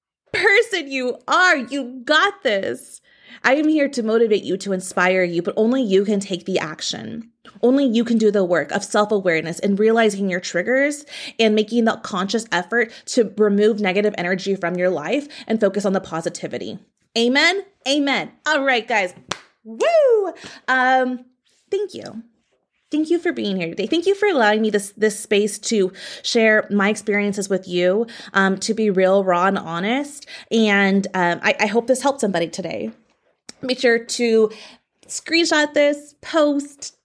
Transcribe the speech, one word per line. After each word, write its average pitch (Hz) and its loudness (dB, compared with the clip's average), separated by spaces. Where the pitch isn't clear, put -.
person 381 2
you 254 -4
are. 339 4
You 254 -8
got 349 2
this." 214 -4
I 254 4
am 302 2
here 302 2
to 247 -4
motivate 220 2
you, 165 -2
to 196 -6
inspire 185 0
you, 175 -2
but 190 -4
only 240 2
you 196 2
can 202 0
take 185 -8
the 190 -2
action. - -10
Only 269 4
you 233 2
can 233 0
do 214 4
the 202 2
work 165 0
of 196 -2
self-awareness 190 0
and 196 0
realizing 214 2
your 180 -2
triggers 262 -2
and 220 4
making 220 0
the 220 0
conscious 196 -4
effort 220 -2
to 220 0
remove 208 4
negative 208 0
energy 185 -2
from 180 -4
your 180 2
life 190 -4
and 220 0
focus 202 0
on 190 0
the 190 0
positivity. 165 -8
Amen? 294 2
Amen. 277 -2
All 302 0
right, 247 0
guys. 208 -2
Woo! 453 2
Um, 254 0
thank 392 -4
you. 214 -14
Thank 311 -2
you 339 2
for 339 -2
being 214 -4
here 170 -4
today. 202 -6
Thank 330 0
you 381 2
for 403 0
allowing 220 2
me 220 0
this, 208 -2
this 208 0
space 202 0
to 196 0
share 220 2
my 202 2
experiences 202 -2
with 190 -2
you, 180 0
um, 190 2
to 220 -2
be 220 2
real, 190 4
raw, 180 2
and 196 0
honest. 214 -6
And, 196 4
um, 175 0
I, - 2
I 214 0
hope 233 0
this 247 2
helped 277 -2
somebody 180 -2
today. 185 -8
Make 254 -4
sure 233 2
to 226 2
screenshot 311 0
this, 294 0
post, 294 -2